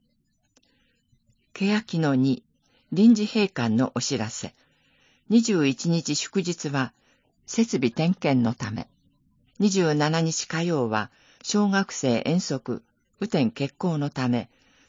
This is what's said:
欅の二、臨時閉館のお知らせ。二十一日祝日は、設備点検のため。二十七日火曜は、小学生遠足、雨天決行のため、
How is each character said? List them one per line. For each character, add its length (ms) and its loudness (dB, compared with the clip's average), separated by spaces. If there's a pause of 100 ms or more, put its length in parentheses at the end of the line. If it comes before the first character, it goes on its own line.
(1500)
欅 480 -2
の 160 2
二、 280 0 (500)
臨 200 8
時 120 2
閉 240 0
館 260 -2
の 180 2
お 60 -4
知 180 -4
ら 120 -4
せ。 260 -12 (760)
二 100 6
十 240 2
一 240 0
日 280 -2
祝 240 -4
日 260 -6
は、 240 -4 (540)
設 320 -2
備 140 2
点 220 0
検 300 2
の 100 0
た 160 -6
め。 200 -8 (720)
二 100 2
十 240 2
七 260 2
日 260 -2
火 180 -6
曜 260 0
は、 200 -2 (320)
小 280 0
学 240 0
生 320 0
遠 160 0
足、 420 -6 (380)
雨 80 -4
天 200 2
決 280 -6
行 200 -2
の 120 -2
た 180 -4
め、 220 -2 (400)